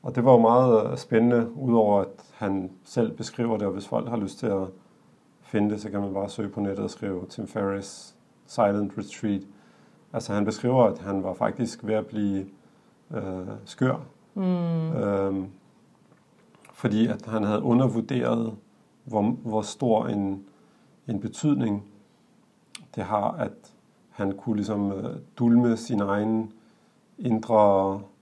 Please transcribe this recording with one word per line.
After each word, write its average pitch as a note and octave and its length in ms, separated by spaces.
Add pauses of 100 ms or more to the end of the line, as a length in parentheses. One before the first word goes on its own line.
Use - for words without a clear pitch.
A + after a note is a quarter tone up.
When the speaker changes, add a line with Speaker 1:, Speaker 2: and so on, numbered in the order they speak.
Speaker 1:
Og - 120
det A#2+ 100
var C3+ 60
jo B2 80
meget, A#2 520
øh, - 60
spændende, A#2 580
udover A2+ 460
at F#2+ 60 (260)
han G2 380 (120)
selv A2+ 280
beskriver A#2 460
det, G2+ 100
og F#2 60
hvis G2 140
folk A2+ 220
har A#2+ 80
lyst G2 220
til B2 80
at F#2+ 200 (760)
finde G#2 320
det, G#2 80
så G#2+ 80
kan G2+ 120
man G2 120
bare G2 160
søge G#2 200
på G#2 120
nettet G2 220
og G2+ 60
skrive F#2 400
Tim - 180
Ferriss G2 680 (300)
silent G2+ 520
retreat. G2+ 440 (720)
Altså, A#2 200
han G2+ 120
beskriver, B2 380
at G2+ 160
han F#2+ 240
var F#2+ 100
faktisk A2+ 500
ved A2 100
at G#2+ 120
blive, G2 400 (680)
øh, F#2+ 360 (180)
skør. - 300 (380)
Speaker 2:
Mm. E3+ 600
Speaker 1:
Øhm, G2 540 (1300)
fordi A2 340
at G#2+ 180
han A2 180
havde G#2 180
undervurderet, A#2 920 (500)
hvor, A2 180 (220)
hvor G#2+ 180
stor A2+ 440
en, G2 380 (640)
en G#2+ 120
betydning A#2 640 (1120)
det G2+ 80
har, G2+ 280
at D#3 200 (580)
han G2 280
kunne A2 180
ligesom, G2+ 360
øh, G2 240 (240)
dulme A#2 380
sin A2+ 240
egen G#2+ 500 (680)
indre G#2+ 800 (220)